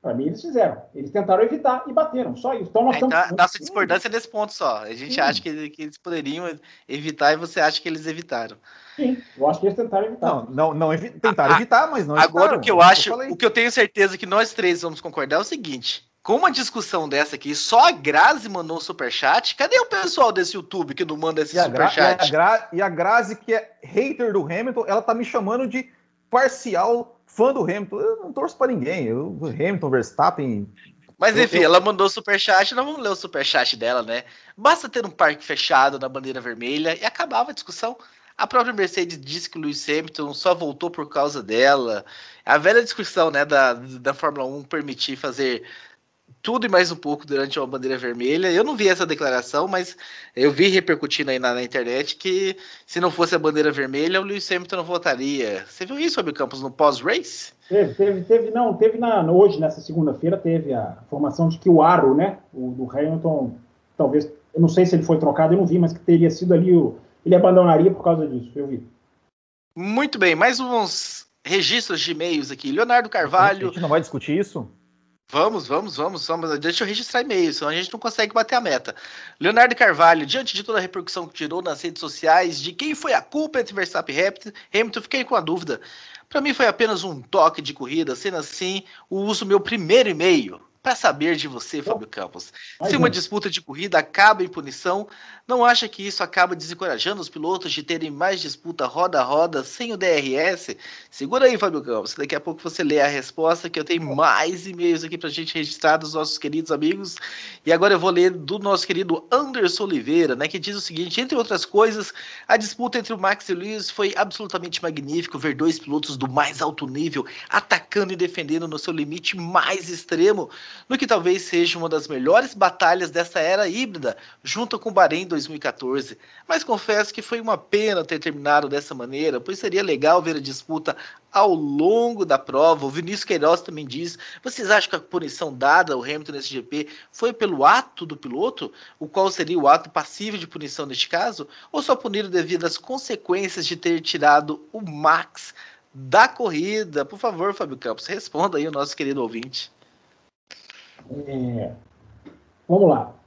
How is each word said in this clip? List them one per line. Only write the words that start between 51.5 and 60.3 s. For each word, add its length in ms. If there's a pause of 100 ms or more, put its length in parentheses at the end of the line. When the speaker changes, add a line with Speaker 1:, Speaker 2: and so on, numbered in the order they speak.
Speaker 2:
na 80
internet 540
que 380 (300)
se 140
não 100
fosse 240
a 60
bandeira 320
vermelha, 500
o 20
Lewis 280
Hamilton 240
não 80
voltaria. 840
Você 180
viu 120
isso, 180
Fábio 180
Campos, 280
no 80
pós-race? 840 (140)
Speaker 1:
Teve, 280
teve, 260
teve, 300
não, 240
teve 240
na, 320
hoje, 280
nessa 220
segunda-feira, 560